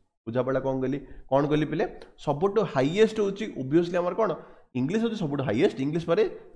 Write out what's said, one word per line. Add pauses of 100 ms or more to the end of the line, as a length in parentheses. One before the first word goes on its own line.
(260)
ବୁଝା
ପଡ଼ିଲା
କ'ଣ
କହିଲି? (320)
କ'ଣ
କହିଲି
ପିଲେ? (180)
ସବୁଠୁ
ହାଇଏଷ୍ଟ
ହେଉଛି
obviously
ଆମର
କ'ଣ? (400)
ଇଂଲିଶ
ହେଉଛି
ସବୁଠୁ
ହାଇଏଷ୍ଟ।
ଇଂଲିଶ
ପରେ (260)